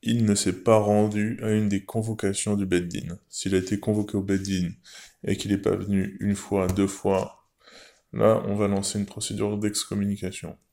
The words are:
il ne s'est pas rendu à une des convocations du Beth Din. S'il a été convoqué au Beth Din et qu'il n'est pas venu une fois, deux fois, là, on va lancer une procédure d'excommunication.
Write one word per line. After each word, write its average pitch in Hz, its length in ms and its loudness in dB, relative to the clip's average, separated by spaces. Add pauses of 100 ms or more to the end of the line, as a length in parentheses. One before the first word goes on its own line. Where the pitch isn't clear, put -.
il 117 220 2
ne 104 100 4
s'est - 280 -2
pas 110 160 8
rendu 104 640 2
à 110 80 -2
une 107 180 2
des 98 160 0
convocations 107 720 -2
du 98 100 0
Beth 87 220 2
Din. - 300 -8 (100)
S'il - 260 -4
a 92 40 6
été 101 220 -2
convoqué 104 360 0
au 98 60 0
Beth 95 200 0
Din 92 280 0 (540)
et 101 120 0
qu'il 101 140 -4
n'est 98 80 2
pas 98 160 2
venu 98 460 -2
une 101 160 0
fois, 95 320 0
deux 98 180 2
fois, - 640 -2 (640)
là, 110 340 4
on 101 80 -2
va 101 140 0
lancer 98 300 -2
une 101 80 -2
procédure 104 520 -4
d'excommunication. 101 1000 -4 (160)